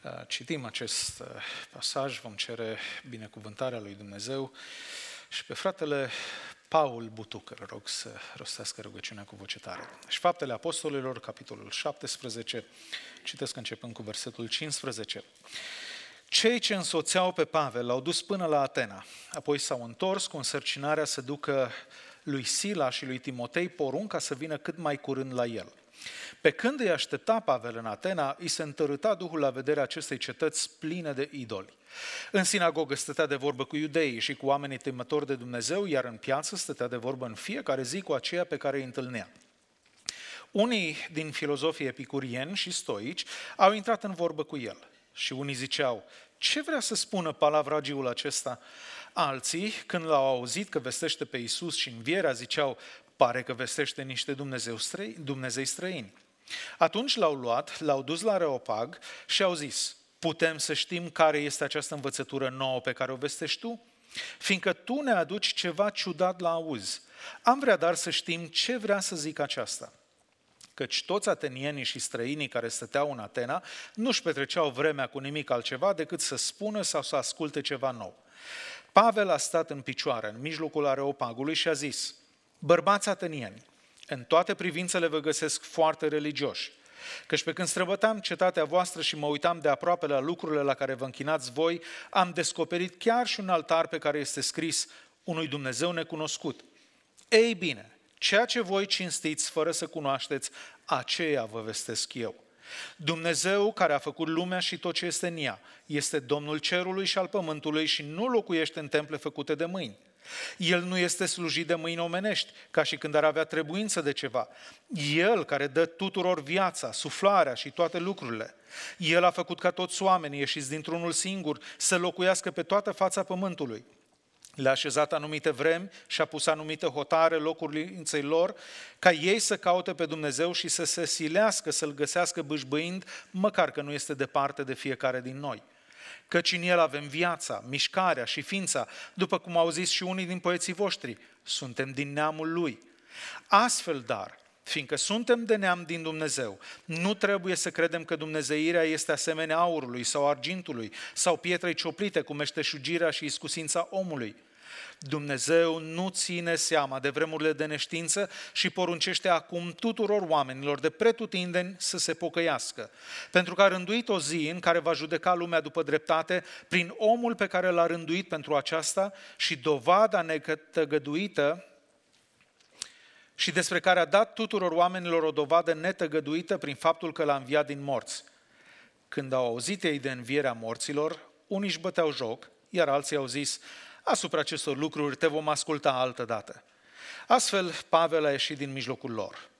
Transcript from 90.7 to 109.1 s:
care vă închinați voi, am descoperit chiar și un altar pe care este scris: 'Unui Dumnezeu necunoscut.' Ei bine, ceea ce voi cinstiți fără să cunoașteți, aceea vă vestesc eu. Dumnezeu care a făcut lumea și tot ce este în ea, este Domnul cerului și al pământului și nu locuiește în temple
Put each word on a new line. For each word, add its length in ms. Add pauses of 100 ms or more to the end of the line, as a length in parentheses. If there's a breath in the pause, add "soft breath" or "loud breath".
care 200
vă 120
închinați 460
voi, 300 (280 loud breath)
am 220
descoperit 640
chiar 300
și 120
un 100
altar 380
pe 100
care 220
este 220
scris: 460 (360 loud breath)
'Unui 240
Dumnezeu 440
necunoscut.' 720 (640 soft breath)
Ei 280
bine, 360 (260)
ceea 280
ce 160
voi 240
cinstiți 640
fără 220
să 160
cunoașteți, 640 (360 loud breath)
aceea 600
vă 160
vestesc 520
eu. 300 (520 loud breath)
Dumnezeu 800
care 200
a 40
făcut 300
lumea 320
și 180
tot 160
ce 120
este 220
în 100
ea, 220 (260 loud breath)
este 340
Domnul 380
cerului 480
și 120
al 100
pământului 580
și 160
nu 260
locuiește 520
în 80
temple 300